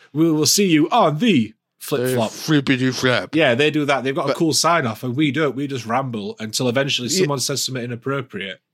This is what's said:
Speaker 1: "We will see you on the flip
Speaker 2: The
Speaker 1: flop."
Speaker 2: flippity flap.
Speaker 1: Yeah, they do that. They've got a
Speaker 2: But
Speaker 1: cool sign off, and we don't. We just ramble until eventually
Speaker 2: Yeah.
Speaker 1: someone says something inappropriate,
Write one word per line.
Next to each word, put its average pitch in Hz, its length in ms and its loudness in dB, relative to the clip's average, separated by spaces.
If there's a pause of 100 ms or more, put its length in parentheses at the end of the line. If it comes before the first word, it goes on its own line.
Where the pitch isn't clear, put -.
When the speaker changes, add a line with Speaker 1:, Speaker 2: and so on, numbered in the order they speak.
(140)
Speaker 1:
"We 160 180 2
will 151 140 2
see 196 220 4
you 160 240 4
on 180 260 4
the 151 380 2 (240)
flip 131 240 -4
Speaker 2:
The 127 100 0
Speaker 1:
flop." 113 180 0
Speaker 2:
flippity 131 600 2
flap. 123 420 0
Speaker 1:
Yeah, 147 220 4
they 147 160 2
do 147 140 -2
that. 135 180 0
They've 135 100 -2
got 151 120 -4
a - 40 -4
Speaker 2:
But 131 80 -2
Speaker 1:
cool 160 160 0
sign 160 320 2
off, 110 180 -6
and 123 120 -4
we 151 160 0
don't. 139 240 -2
We 139 100 -6
just 131 220 -8
ramble 117 520 -4
until 113 300 -4
eventually 131 400 -2
Speaker 2:
Yeah. 190 120 0
Speaker 1:
someone 143 180 0
says 135 240 -4
something 131 200 -8
inappropriate, 117 760 -8 (140)